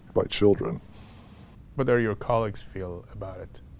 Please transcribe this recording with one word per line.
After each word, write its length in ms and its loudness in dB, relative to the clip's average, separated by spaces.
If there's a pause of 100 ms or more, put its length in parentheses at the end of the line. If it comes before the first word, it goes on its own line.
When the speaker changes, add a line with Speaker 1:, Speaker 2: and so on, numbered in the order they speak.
(140)
Speaker 1:
by 100 4
children. 580 2 (920)
Speaker 2:
What 120 -2
do 100 6
your 180 2
colleagues 480 -2
feel 500 -10
about 280 -10
it? 200 -16 (200)